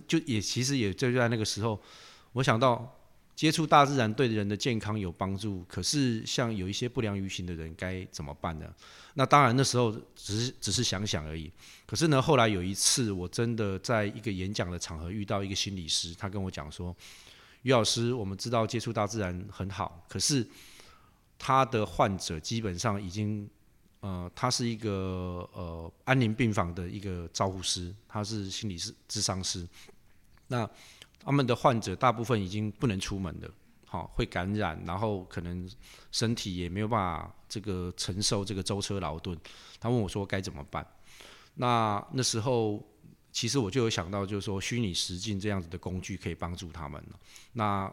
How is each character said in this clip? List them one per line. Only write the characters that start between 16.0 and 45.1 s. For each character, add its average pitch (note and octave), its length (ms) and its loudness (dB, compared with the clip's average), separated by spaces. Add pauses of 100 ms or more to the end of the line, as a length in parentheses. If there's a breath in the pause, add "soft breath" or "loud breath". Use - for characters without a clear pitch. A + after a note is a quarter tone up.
他 G2+ 140 -6
跟 G2 120 -4
我 F#2+ 80 -2
讲 D2+ 220 -8
说 F2 240 -6 (680 loud breath)
，“于 B2+ 100 4
老 A#2 100 8
师， A#2 320 2
我 A2+ 100 -2
们 F#2+ 140 -4
知 - 100 -6
道 A#2 160 4
接 A2+ 140 -2
触 A2+ 140 -4
大 G#2+ 140 0
自 A2+ 120 -4
然 F2+ 320 -2
很 F#2+ 200 -6
好， - 380 -6
可 - 100 -6
是 B2 280 2 (920 loud breath)
他 C3+ 260 4
的 A2+ 220 0
患 G2+ 320 2
者 D#2+ 220 -4
基 A2+ 200 -4
本 F#2+ 160 -2
上 G2+ 240 0
已 F#2+ 80 -6
经， G#2 400 -4 (520)
呃， F2+ 340 -6
他 B2+ 160 0
是 A#2+ 180 0
一 A#2 80 -4
个， F#2+ 760 -4
呃， E2 400 -8 (120)
安 C3 160 4
宁 A2 140 4
病 A2+ 180 2
房 F2 220 2
的 F2+ 140 -6
一 G2+ 100 -8
个 F2+ 340 -6
照 G2 160 2
护 F#2 140 -6
师， F2 320 -4 (140)
他 G#2+ 140 -4
是 G2+ 280 -6
心 G#2+ 180 -6
理 F2 80 -6
师、 F2+ 160 -8 (160)
咨 G#2+ 120 -4
商 F#2+ 220 0
师。 F2 240 -4 (840 loud breath)
那 A#2+ 200 0 (520 loud breath)
他 C#3 120 -2
们 C#3 140 4
的 A#2 100 4
患 B2 240 6
者 F#2 160 -4
大 B2 160 4
部 A#2 100 -2
分 A2 180 2
已 F#2 80 -2
经 G#2+ 240 -2
不 - 140 -2
能 F#2+ 140 2
出 G2+ 180 -4
门 F2 220 -4
了， E2 100 -14 (360)
好， F#2 280 -8
会 B2 120 0
感 F#2+ 280 -2
染， F2+ 320 -2
然 F2 120 -2
后 G2+ 260 0
可 - 160 -10
能 F2+ 280 -6 (440 loud breath)
身 A#2 220 2
体 F#2+ 220 -4
也 F2 120 -2
没 F#2 120 -4
有 G#2+ 80 0
办 A2+ 120 2
法 E2+ 340 -4 (140)
这 G#2+ 120 -8
个 F#2 360 -4
承 F#2+ 260 -4
受 G2+ 220 2
这 G#2 100 -4
个 F#2+ 80 -2
舟 G2+ 180 -2
车 G2 200 -2
劳 D#2+ 180 -4
顿。” F2 200 -6 (420 loud breath)
他 A2+ 80 -4
问 B2 100 2
我 G2 100 0
说 G2 180 -4
该 G2 140 -2
怎 F2+ 120 -6
么 D2 120 -10
办。 - 220 -8 (680 loud breath)
那， A2+ 580 2
那 C3 100 0
时 A2+ 160 2
候 A2 420 2 (520)
其 - 160 -2
实 B2+ 100 2
我 G#2 100 2
就 A#2+ 140 2
有 A2+ 80 4
想 F#2 180 -2
到， G2 160 -2
就 G2+ 160 -4
是 - 40 -8
说 G2 160 -2
虚 A#2+ 200 -2
拟 F#2 140 0
实 F2 240 -2